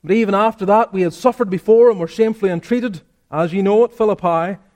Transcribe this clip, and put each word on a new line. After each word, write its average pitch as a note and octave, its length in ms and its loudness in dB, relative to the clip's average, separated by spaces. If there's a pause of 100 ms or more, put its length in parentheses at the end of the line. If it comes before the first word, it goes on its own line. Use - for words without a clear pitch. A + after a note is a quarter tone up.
"But E3 140 0
even G3+ 180 0
after G#3+ 300 -2
that, G#3+ 260 2
we F#3+ 120 -2
had E3+ 100 -2
suffered A#3 360 -2
before A3+ 400 4
and G#3 80 -2
were E3 100 -6
shamefully A3 440 -2
entreated, G#3+ 500 -4 (300)
as D#3+ 220 -2
ye G3 80 -2
know G#3 240 2
at A#3 80 -10
Philippi. F3+ 680 -2 (160)